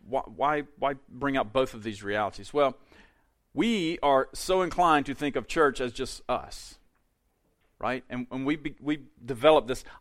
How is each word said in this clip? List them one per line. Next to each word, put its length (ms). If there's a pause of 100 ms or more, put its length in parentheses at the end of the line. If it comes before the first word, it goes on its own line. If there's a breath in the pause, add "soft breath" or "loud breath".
why, 140 (140)
why, 280 (140)
why 160 (140)
bring 300
up 160
both 200
of 80
these 220
realities? 500
Well, 240 (760 soft breath)
we 500
are 300
so 300
inclined 420
to 100
think 200
of 120
church 340
as 120
just 340
us, 500 (1000)
right? 300
And, 220
and 140
we 100
be, 260
we 180 (240)
develop 440
this 160 (180 loud breath)